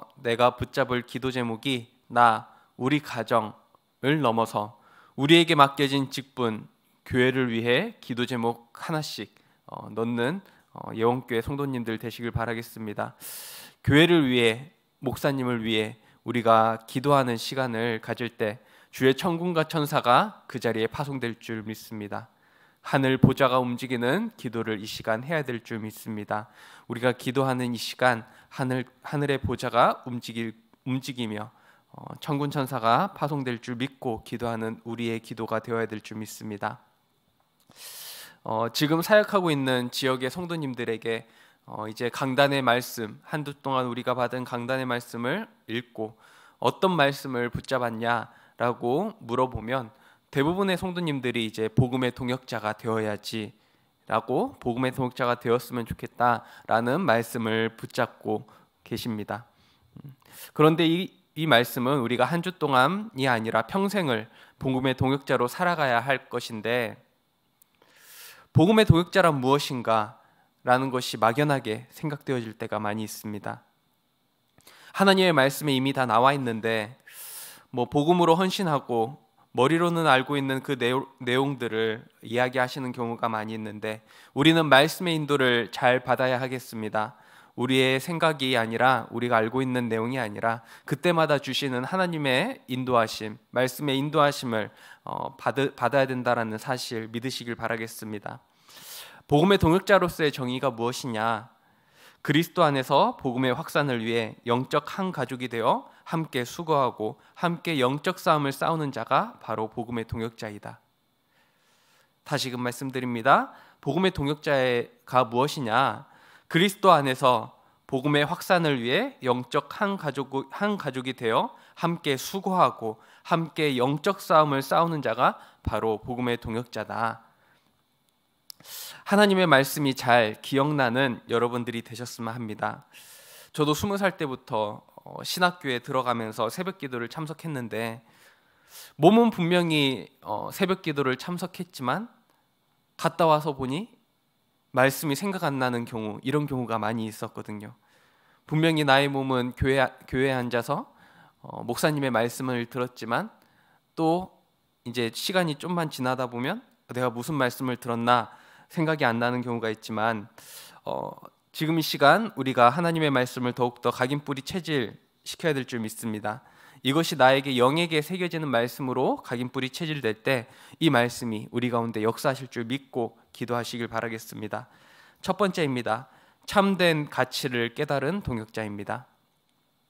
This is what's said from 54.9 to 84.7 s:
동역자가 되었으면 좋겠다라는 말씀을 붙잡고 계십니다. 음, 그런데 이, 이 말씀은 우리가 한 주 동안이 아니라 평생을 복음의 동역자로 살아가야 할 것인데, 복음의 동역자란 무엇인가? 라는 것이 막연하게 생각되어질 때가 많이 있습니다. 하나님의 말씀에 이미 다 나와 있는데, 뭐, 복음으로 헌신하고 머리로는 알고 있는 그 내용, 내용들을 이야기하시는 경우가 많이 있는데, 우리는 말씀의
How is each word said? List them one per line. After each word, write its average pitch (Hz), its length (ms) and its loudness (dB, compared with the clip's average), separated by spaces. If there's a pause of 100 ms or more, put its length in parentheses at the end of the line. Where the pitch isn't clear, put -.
동역자가 123 420 -2
되었으면 120 500 -2
좋겠다라는 120 1160 0
말씀을 113 760 0
붙잡고 113 720 -6 (380)
계십니다. 110 600 -6 (500)
음, 139 200 -20 (380)
그런데 160 340 6
이, 175 260 -2 (220)
이 156 100 -4
말씀은 127 540 4
우리가 120 240 0
한 165 180 0
주 175 160 -8
동안이 139 720 2
아니라 113 360 0
평생을 185 640 -2 (300)
복음의 131 360 0
동역자로 131 540 0
살아가야 156 500 0
할 131 300 -2
것인데, 117 760 -4 (1500)
복음의 214 340 6
동역자란 170 540 4
무엇인가? 123 800 0 (440)
라는 127 260 2
것이 123 280 -4
막연하게 120 720 0
생각되어질 135 640 -6
때가 107 260 -6
많이 107 240 -4
있습니다. 107 600 -10 (1300)
하나님의 190 420 4
말씀에 143 380 2
이미 135 220 2
다 135 120 0
나와 120 280 6
있는데, 113 640 -2 (720)
뭐, 123 160 -2
복음으로 165 500 4
헌신하고 147 880 -2 (280)
머리로는 165 560 2
알고 135 280 4
있는 135 260 -2
그 135 160 -4
내용, 123 280 0 (140)
내용들을 120 840 -2 (180)
이야기하시는 127 680 -2
경우가 117 380 -4
많이 110 240 -6
있는데, 107 500 -8 (300)
우리는 160 320 6
말씀의 156 500 6